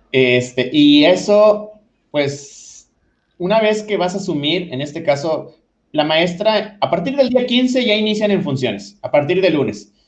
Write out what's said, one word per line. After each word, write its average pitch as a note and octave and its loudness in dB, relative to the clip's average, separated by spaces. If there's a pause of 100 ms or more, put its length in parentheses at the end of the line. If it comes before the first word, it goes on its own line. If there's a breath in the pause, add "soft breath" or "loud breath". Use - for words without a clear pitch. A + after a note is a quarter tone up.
(120)
Este, B2+ 0
y D3 6
eso, G#3 2 (380)
pues, - -8 (480)
una G3 0
vez G#3+ 0
que G#3 -4
vas F3 -4
a G3+ -6
asumir, E3 -4
en C3 -6
este D3 -10
caso, D3 -4 (380)
la D3+ 0
maestra, F3 -2
a - -2
partir C4 -4
del C4+ 2
día B3 0
quince B3 0
ya G#3+ 2
inician G#3+ 0
en F#3+ 0
funciones, B2 -6
a - -8
partir D3+ 2
de F#3 2
lunes. B2 -4 (160)